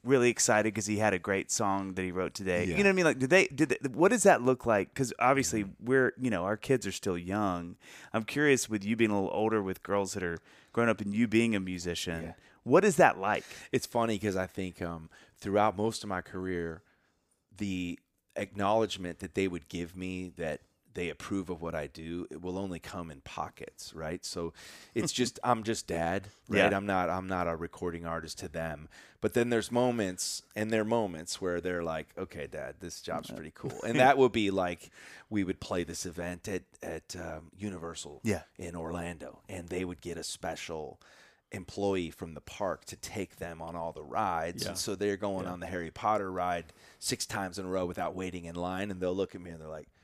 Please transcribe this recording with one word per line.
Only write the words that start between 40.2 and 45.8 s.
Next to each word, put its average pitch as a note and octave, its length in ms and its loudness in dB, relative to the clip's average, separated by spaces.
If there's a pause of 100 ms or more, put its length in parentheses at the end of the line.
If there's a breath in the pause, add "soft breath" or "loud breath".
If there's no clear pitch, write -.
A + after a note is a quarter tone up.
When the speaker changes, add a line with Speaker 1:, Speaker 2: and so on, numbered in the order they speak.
Speaker 2:
special - 800 -8 (500 soft breath)
employee F#2+ 600 -2
from E2 240 -12
the D2 60 -14
park - 440 -4
to - 100 -14
take - 420 -8
them E2+ 240 -10
on E2+ 140 -8
all E2 160 -6
the D#2 120 -12
rides. E2+ 600 -2
Speaker 3:
Yeah. F2 60 -4
Speaker 2:
And E2+ 80 -8
so G#2 180 -4
they're G2+ 220 0
going F#2+ 280 -4
Speaker 3:
Yeah. F2+ 60 -6
Speaker 2:
on F2+ 80 -10
the E2+ 80 -8
Harry E2+ 240 -6